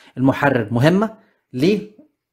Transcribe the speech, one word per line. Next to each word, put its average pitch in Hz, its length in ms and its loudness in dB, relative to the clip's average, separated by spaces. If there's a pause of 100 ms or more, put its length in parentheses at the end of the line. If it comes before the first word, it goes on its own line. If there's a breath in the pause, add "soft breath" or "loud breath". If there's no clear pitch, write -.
(180 soft breath)
المحرر، 131 540 0
مهمة؟ 175 420 0 (400 soft breath)
ليه، 175 380 -2 (420)